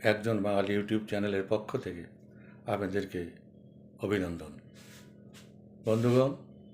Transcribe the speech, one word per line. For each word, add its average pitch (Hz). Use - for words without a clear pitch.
একজন 107
বাঙালি 101
YouTube 107
চ্যানেলের 101
পক্ষ 107
থেকে 87
আপনাদেরকে 95
অভিনন্দন। 87
বন্ধুগণ, 123